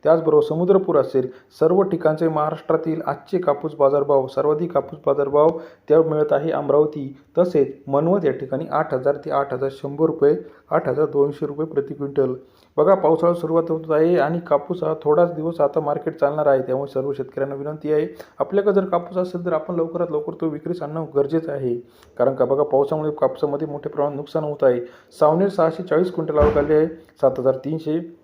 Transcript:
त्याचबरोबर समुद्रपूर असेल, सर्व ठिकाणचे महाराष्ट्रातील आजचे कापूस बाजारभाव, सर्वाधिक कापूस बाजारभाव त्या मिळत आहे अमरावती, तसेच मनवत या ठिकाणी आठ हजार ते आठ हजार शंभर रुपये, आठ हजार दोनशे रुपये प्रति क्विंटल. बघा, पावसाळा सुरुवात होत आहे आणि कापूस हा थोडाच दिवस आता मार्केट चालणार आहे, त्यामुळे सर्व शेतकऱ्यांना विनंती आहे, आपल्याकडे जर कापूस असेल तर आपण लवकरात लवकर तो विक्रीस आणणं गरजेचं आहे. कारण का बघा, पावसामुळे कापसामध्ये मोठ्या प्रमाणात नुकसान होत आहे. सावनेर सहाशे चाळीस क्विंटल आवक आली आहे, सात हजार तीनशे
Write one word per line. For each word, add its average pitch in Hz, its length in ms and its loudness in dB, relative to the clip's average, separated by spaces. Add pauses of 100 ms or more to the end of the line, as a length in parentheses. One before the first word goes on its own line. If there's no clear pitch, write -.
त्याचबरोबर 156 400 2
समुद्रपूर 175 540 2
असेल, 131 300 0 (320)
सर्व 175 220 4
ठिकाणचे 165 460 0
महाराष्ट्रातील 156 760 -2
आजचे - 360 -4
कापूस 151 380 -2
बाजारभाव, 139 520 4
सर्वाधिक 151 460 -2
कापूस 147 320 -2
बाजारभाव 143 520 2 (300)
त्या 156 140 6
मिळत 151 320 0
आहे 151 180 0
अमरावती, 143 640 0 (240)
तसेच 160 380 2 (120)
मनवत 165 380 2
या 135 60 4
ठिकाणी 131 400 -6
आठ 151 220 -2
हजार 139 320 0
ते 151 60 -6
आठ 139 220 0
हजार 131 200 -2
शंभर 143 320 -2
रुपये, 151 300 4 (360)
आठ 160 180 0
हजार 143 180 0
दोनशे 143 380 0
रुपये 143 200 -6
प्रति 139 280 -4
क्विंटल. 139 400 -2 (440)
बघा, 175 180 4
पावसाळा 170 380 2
सुरुवात 165 360 -2
होत 160 220 -4
आहे 160 260 2
आणि 160 300 0
कापूस 160 360 -2
हा 156 100 -2 (100)
थोडाच 170 320 4
दिवस 165 260 -4
आता 143 180 0
मार्केट 147 400 -4
चालणार 147 280 0
आहे, 135 140 4
त्यामुळे 131 300 -4
सर्व 139 220 -2
शेतकऱ्यांना 135 420 -6
विनंती 151 380 -6
आहे, 151 140 2 (320)
आपल्याकडे 196 340 0
जर 190 120 2
कापूस 175 320 -4
असेल 180 280 -4
तर 175 80 -2
आपण 156 220 -4
लवकरात 165 360 -4
लवकर 151 300 -4
तो 165 80 -2
विक्रीस 165 320 -8
आणणं 156 240 -6 (100)
गरजेचं 156 360 0
आहे. 131 240 -4 (420)
कारण 127 180 2
का 131 100 2
बघा, 135 180 2
पावसामुळे 147 480 0
कापसामध्ये 143 560 -2
मोठ्या 147 240 -10
प्रमाणात 147 260 -2
नुकसान 151 260 -6
होत 147 200 -4
आहे. 123 160 4 (400)
सावनेर 165 300 4
सहाशे 165 340 0
चाळीस 180 300 0
क्विंटल 156 240 -4
आवक 147 200 4
आली 147 160 2
आहे, 151 140 4 (340)
सात 135 180 2
हजार 131 160 2 (100)
तीनशे 156 340 -4 (240)